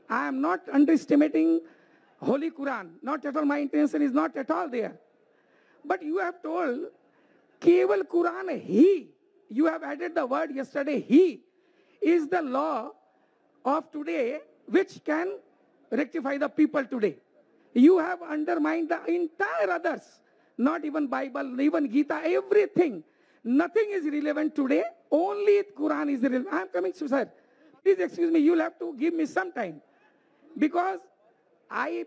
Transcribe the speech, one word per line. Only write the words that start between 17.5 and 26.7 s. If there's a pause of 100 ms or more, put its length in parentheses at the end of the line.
You
have
undermined
the
entire
others, (380)
not
even
Bible,
even
Gita,
everything। (400)
Nothing
is
relevant
today, (280)
only (160)
Quran
is
relevant।
I
am
coming,